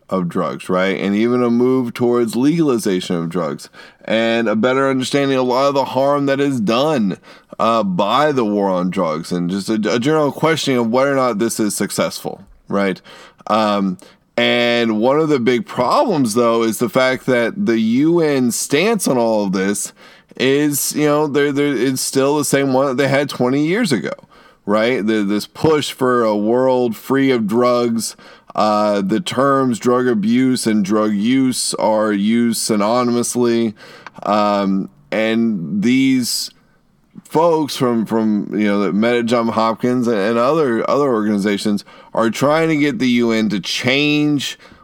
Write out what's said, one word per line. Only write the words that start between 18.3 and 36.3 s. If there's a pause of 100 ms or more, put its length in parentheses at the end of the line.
stance
on
all
of
this (420)
is,
you
know,
they're,
they're,
it's
still
the
same
one
that
they
had
twenty
years
ago, (520)
right?
The,
this
push
for
a
world
free
of
drugs, (400)
uh,
the
terms
drug
abuse
and
drug
use
are
used
synonymously, (480)
um, (220)
and
these (760)